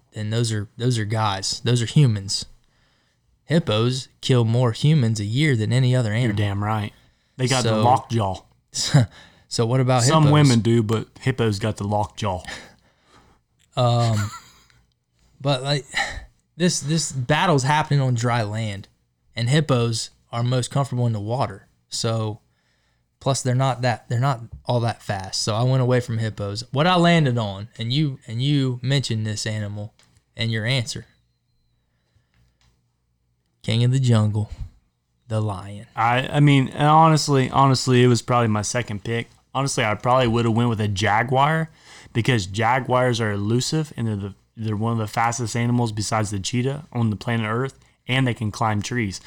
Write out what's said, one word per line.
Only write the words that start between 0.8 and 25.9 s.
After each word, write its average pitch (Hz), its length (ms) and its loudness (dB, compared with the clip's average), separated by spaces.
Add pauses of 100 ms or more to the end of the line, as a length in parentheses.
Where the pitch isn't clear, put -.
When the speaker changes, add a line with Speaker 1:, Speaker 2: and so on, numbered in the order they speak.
Speaker 1:
are 107 60 -2
guys. 104 600 -2
Those 120 180 2
are 110 40 -4
humans. 104 600 0 (1000)
Hippos 127 640 0 (120)
kill 123 240 4
more 117 280 2
humans 117 480 2
a 101 40 -4
year 127 320 0
than 110 160 0
any 127 220 2
other 120 160 0
Speaker 2:
You're 110 80 -2
Speaker 1:
animal. 110 180 0
Speaker 2:
damn 101 280 -2
right. 104 280 -2 (440)
They 127 120 -2
got 127 160 0
the 117 60 0
Speaker 1:
So 110 120 0
Speaker 2:
lockjaw. 113 600 0 (520)
Speaker 1:
<laughs> 127 120 6 (420)
So - 180 -2
what 127 140 0
about 127 240 2
Speaker 2:
Some 151 180 4
Speaker 1:
hippos? 147 100 6
Speaker 2:
women 139 280 6
do, 117 220 2
but 107 260 -2 (120)
hippos 113 380 -2
got 107 180 -4
the 104 80 -8
lockjaw. 101 580 -4 (1300)
Speaker 1:
Um, 117 540 0 (1120)
but, 135 200 -2
like, 139 220 -4 (720)
this, 170 240 0
this 156 320 -2
battle's 151 500 2
happening 147 380 2
on 127 140 2
dry 120 300 0
land, 104 440 -8 (480)
and 120 140 -2
hippos 123 580 0 (220)
are 120 120 -4
most 123 280 -2
comfortable 127 360 -2
in 117 60 0
the 107 80 -4
water. 104 460 -4 (240)
So, 110 500 -4 (800)
plus 135 220 -2
they're 127 120 0
not 127 280 0
that, 120 260 -2
they're 117 100 -2
not 131 220 0 (240)
all 123 160 0
that 113 220 -4
fast. - 400 -6
So 110 120 -2
I 113 100 0
went 131 180 2
away 123 180 2